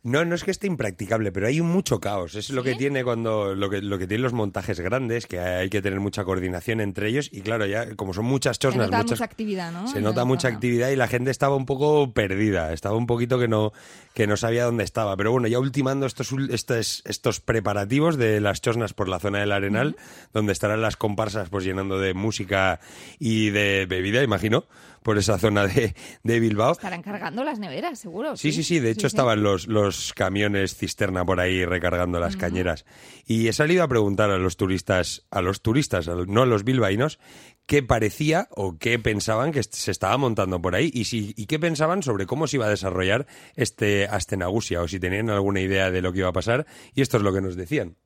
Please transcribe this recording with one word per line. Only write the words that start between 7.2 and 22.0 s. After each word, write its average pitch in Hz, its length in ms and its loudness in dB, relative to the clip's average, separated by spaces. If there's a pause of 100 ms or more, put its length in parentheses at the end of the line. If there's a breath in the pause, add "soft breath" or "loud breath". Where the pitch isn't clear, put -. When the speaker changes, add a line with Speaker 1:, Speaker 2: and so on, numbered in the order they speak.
Speaker 1:
Y 98 120 -14
claro, 110 240 0
ya 110 280 -4
como 95 200 -6
son 107 100 -2
muchas 127 320 0
Speaker 2:
Se - 40 -10
Speaker 1:
chosnas, 123 260 2
Speaker 2:
nota 95 160 2
Speaker 1:
muchas, 233 160 -2
Speaker 2:
mucha 240 80 -4
actividad, 190 440 -6
¿no? 175 180 -8
Speaker 1:
se 277 100 -4
Speaker 2:
En 104 60 -2
Speaker 1:
nota 110 160 0
Speaker 2:
la 120 40 2
Speaker 1:
mucha 127 240 2
Speaker 2:
zona. 113 60 0
Speaker 1:
actividad 120 340 2
y 139 80 2
la 123 120 2
gente 123 220 0
estaba 139 260 2
un 131 100 -2
poco 143 480 2
perdida, 95 580 2
estaba 101 240 -2
un 120 100 0
poquito 120 320 2
que 120 100 2
no, 107 240 2 (420 loud breath)
que 110 120 2
no 104 120 2
sabía 117 260 2
dónde 117 200 0
estaba. 101 340 -2
Pero 104 140 2
bueno, 127 140 2
ya 120 120 2
ultimando 135 480 0
estos 123 260 -6
ul-, 135 220 -2
estos, - 500 -2
estos - 360 -2
preparativos 104 580 -2 (180)
de 107 240 2
las 101 220 0
chosnas 113 320 -2
por 95 140 -2
la 92 100 -2
zona 101 220 -2
del 104 100 0
Arenal, 101 380 0
Speaker 2:
Ujú. - 440 -14
Speaker 1:
donde 107 200 0
estarán 107 280 0
las 107 160 0
comparsas, 104 520 -2
pues, 95 160 -4
llenando 95 340 -2
de 95 160 0